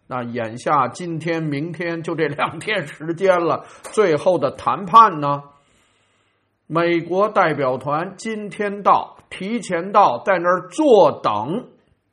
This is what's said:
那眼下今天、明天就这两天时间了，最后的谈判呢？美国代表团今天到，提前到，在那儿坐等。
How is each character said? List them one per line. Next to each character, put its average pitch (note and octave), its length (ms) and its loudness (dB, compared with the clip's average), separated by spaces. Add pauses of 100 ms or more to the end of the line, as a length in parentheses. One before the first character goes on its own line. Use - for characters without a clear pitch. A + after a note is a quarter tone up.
那 B2+ 180 -8
眼 A#2 340 -6
下 C3+ 320 0
今 E3+ 280 -8
天、 E3 240 -4
明 D#3 300 -4
天 E3+ 320 -6
就 E3+ 100 -4
这 D#3 140 0
两 D#3 320 -4
天 F3+ 260 -4
时 D#3+ 280 -8
间 F3+ 260 2
了， D3+ 240 -2 (200)
最 F#3 340 2
后 F3+ 200 2
的 C3+ 140 0
谈 D3+ 340 -4
判 F#3 360 6
呢？ C#3+ 220 -2 (1300)
美 E3+ 300 0
国 F3+ 280 0
代 F#3 260 2
表 C3 240 -2
团 D3+ 360 -6
今 G#3+ 320 -8
天 G3+ 360 -6
到， F#3+ 340 0 (140)
提 G#3+ 280 -6
前 F3+ 320 -6
到， F#3+ 320 4
在 F#3+ 140 2
那 F3 100 -2
儿 F3+ 220 0
坐 G#3 540 6
等。 B2 440 -4 (460)